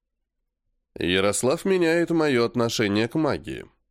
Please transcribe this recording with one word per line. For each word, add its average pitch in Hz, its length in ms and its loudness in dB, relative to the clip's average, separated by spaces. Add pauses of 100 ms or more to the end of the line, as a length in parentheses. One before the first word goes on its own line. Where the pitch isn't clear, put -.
(1000)
«Ярослав 101 680 0
меняет 170 440 2
моё 147 360 2
отношение 113 640 0
к - 60 -8
магии», 95 520 -4 (240)